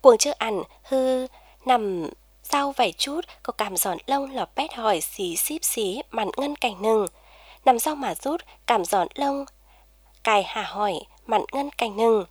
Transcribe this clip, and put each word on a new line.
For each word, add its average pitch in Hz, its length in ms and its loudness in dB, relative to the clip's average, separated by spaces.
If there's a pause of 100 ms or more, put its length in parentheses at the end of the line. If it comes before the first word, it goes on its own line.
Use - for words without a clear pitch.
Cuồng 233 180 10
chưa 285 200 0
ăn, 220 240 -2 (200)
hư, 262 440 0 (380)
nằm 202 460 0 (320)
rau 285 300 0
vài 220 200 2
chút, 294 280 -4 (220)
có - 100 -6
cảm 196 240 -6
giòn 175 300 -2
lông 269 280 -2
lò 214 100 -4
pét - 300 -6
hỏi 214 260 0
xí 175 360 -6
xíp - 280 -4
xí, 214 460 -2
mặn 214 260 -2
ngân 285 200 -4
cành 196 260 -4
nừng. 214 240 2 (580)
Nằm 247 140 6
rau 302 160 -2
mà 247 200 -6
rút, 302 260 -4 (260)
cảm 214 180 2
giòn 185 300 2
lông, 277 300 -2 (800)
cài 208 180 4
hà 208 200 -6
hỏi, 196 380 -4 (260)
mặn 220 260 2
ngân 277 180 -4
cành 214 260 -4
nừng. 220 340 4